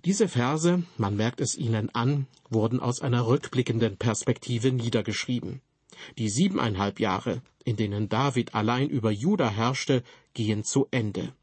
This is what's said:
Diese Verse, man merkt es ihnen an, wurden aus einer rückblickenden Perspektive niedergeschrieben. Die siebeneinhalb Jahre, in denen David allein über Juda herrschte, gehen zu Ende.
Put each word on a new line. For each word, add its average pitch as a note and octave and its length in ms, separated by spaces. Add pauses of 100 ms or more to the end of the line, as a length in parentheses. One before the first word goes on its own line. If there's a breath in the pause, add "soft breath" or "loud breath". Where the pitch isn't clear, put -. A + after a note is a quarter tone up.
Diese F#3+ 240
Verse, D#3 560 (120)
man G2+ 200
merkt A2 240
es - 160
ihnen A2+ 340
an, C3+ 380 (220)
wurden A2+ 280
aus B2 220
einer A#2+ 260
rückblickenden A#2 680
Perspektive A#2+ 720
niedergeschrieben. A#2 920 (580 loud breath)
Die A2 100
siebeneinhalb A2 720
Jahre, G#2 420 (220)
in A#2 100
denen G#2 340
David C3 460
allein A#2+ 340
über A2+ 220
Juda C3 400
herrschte, B2 540 (300 loud breath)
gehen G#2+ 280
zu - 300
Ende. G#2 400 (100)